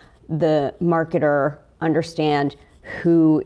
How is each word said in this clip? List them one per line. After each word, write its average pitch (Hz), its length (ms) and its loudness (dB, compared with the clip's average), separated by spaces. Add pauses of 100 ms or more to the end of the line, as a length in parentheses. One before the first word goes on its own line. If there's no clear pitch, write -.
(300)
the 156 500 0
marketer 160 800 0 (220)
understand 151 800 -2 (440)
who 160 440 4